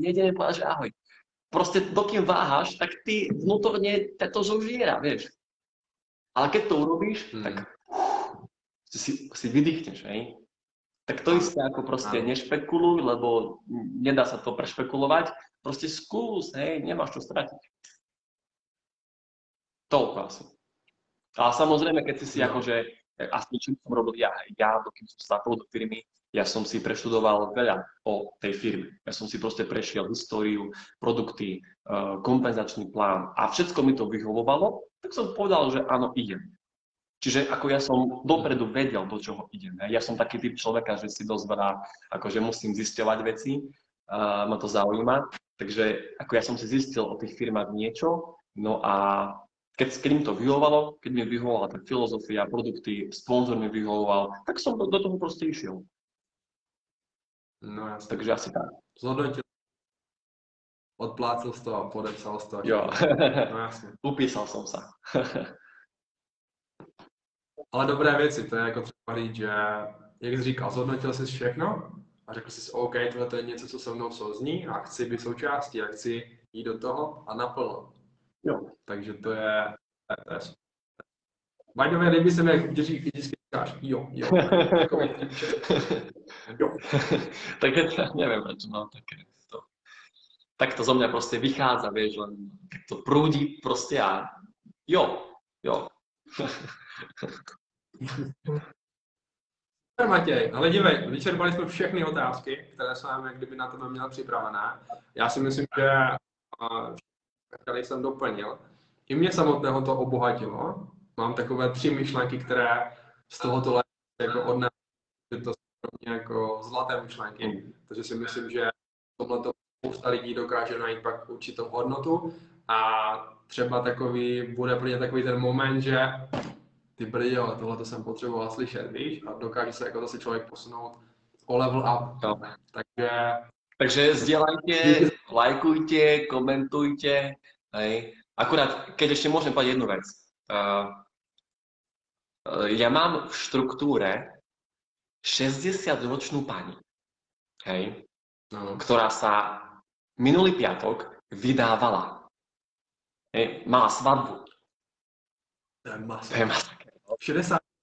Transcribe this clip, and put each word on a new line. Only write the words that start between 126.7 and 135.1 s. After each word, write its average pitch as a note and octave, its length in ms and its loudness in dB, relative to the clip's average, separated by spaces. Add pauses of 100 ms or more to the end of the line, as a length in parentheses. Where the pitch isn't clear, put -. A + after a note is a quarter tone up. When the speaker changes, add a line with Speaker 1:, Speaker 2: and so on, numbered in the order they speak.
Speaker 2:
„Ty A2+ 120 -6
brďo, A#2+ 540 0
tohleto A2+ 240 -6
jsem A2 200 -10
potřeboval A2+ 460 -4
slyšet“, A#2+ 420 -6
víš? C#3 340 -6
A G#2+ 60 -10
dokáže A#2 400 -4
se B2 140 -8
jako A#2 140 -6
zase A#2+ 180 -8
člověk A2+ 320 -6
posunout A#2+ 480 -14 (480)
o B2 100 0
level B2+ 240 4
up. B2 440 0
Speaker 1:
Jo. G#2+ 160 0 (320)
Speaker 2:
Takže A#2+ 380 -4 (680)
Speaker 1:
Takže C#3 360 6
sdielajte, D#3 580 4 (280)
Speaker 2:
Díky. D#3+ 100 8 (220)